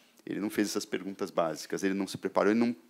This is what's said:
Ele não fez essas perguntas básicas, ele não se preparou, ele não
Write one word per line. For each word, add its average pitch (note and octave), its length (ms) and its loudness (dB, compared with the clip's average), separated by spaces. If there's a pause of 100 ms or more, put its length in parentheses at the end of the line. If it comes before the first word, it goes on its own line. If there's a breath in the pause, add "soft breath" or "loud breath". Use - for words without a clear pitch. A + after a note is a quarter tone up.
(240 soft breath)
Ele - 160 -4
não G#2 80 -2
fez G#2 200 2
essas G2+ 160 -2
perguntas G2 460 -6
básicas, D#2+ 520 -2
ele F#2+ 120 2
não G2 120 0
se - 100 -10
preparou, F#2+ 360 4
ele A#2 80 4
não A#2+ 120 2 (180)